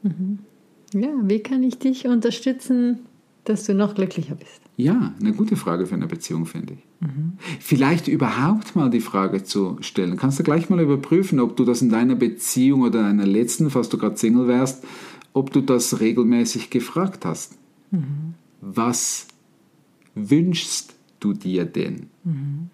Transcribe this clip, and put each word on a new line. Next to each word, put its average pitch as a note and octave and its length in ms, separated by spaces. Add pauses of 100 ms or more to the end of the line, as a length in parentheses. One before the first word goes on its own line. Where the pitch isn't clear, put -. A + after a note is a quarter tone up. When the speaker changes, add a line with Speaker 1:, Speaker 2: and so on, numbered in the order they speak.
Speaker 1:
mhm. F#3+ 380 (540)
Ja, A3 160 (140)
wie G3+ 160
kann B3+ 240
ich B3 140
dich C4 300
unterstützen, A#3+ 920 (440)
dass G#3 220
du G3+ 100
noch G3+ 200
glücklicher F#3 400
bist? - 260 (160)
Speaker 2:
Ja, E3 420
eine G#2+ 140
gute A2 240
Frage F2 280
für F2+ 80
eine F2+ 140
Beziehung, E2 400
finde - 260
ich. - 340
Speaker 1:
Mhm. D3+ 260 (260)
Speaker 2:
Vielleicht D3 480
überhaupt C#3 680
mal C#3+ 140
die A#2 100
Frage F#2+ 440
zu F#2+ 380
stellen. F#2 360
Kannst C#3 220
du F3 40
gleich E3 280
mal F3+ 80
überprüfen, D#3 600
ob A#2 160
du B2+ 100
das A#2+ 180
in A#2+ 60
deiner A#2+ 260
Beziehung B2+ 680
oder A#2 200
in G2+ 160
deiner G2+ 100
letzten, A#2+ 420
falls B2 200
du - 100
gerade G#2+ 180
Single A#2+ 300
wärst, C3 360 (500)
ob C3+ 200
du C#3 80
das B2 380
regelmäßig A#2 720
gefragt F3 540
hast. - 320 (340)
Speaker 1:
Mhm. D#3 420 (280)
Speaker 2:
Was A#2 680 (880)
wünschst D#3 800 (240)
du G2+ 140
dir F2+ 320
denn? - 420 (160)
Speaker 1:
Mhm. D3 500